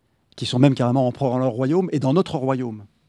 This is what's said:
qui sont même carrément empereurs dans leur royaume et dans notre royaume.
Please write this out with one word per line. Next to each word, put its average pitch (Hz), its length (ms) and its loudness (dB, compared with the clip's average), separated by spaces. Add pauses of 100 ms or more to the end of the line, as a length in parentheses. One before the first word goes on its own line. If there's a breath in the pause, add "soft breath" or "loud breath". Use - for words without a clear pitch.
(360)
qui 123 120 -8
sont 127 100 -2
même 135 160 6
carrément 123 340 2
empereurs 123 240 -2
dans 127 60 -2
leur 131 140 0
royaume 143 400 0
et 151 80 -2
dans 135 120 0
notre 165 260 0
royaume. 123 480 -4 (240)